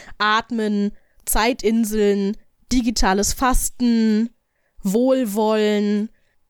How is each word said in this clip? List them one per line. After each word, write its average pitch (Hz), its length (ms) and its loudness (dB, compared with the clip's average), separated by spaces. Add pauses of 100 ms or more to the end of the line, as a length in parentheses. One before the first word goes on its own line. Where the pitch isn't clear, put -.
(180)
Atmen, 214 760 -2 (340)
Zeitinseln, 208 1120 0 (360)
digitales 220 600 0
Fasten, 233 960 0 (520)
Wohlwollen. 214 1300 0 (400)